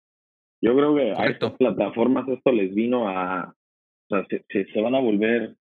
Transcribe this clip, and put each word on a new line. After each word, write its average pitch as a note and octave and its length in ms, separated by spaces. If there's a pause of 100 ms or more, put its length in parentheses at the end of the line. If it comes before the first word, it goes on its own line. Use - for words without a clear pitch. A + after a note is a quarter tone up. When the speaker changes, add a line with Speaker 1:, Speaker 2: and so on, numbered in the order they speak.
(640)
Speaker 1:
Yo A#2 100
creo D3 220
que B2 160
a - 40
Speaker 2:
Correcto. A#2 300
Speaker 1:
estas A#2 120
plataformas A#2 680
esto C3 220
les G2 240
vino A#2 360
a, F#2 440
o - 540
sea, G2 200
se, - 220
se, G2 220
se A2 80
van A#2 140
a C3+ 60
volver, A2 600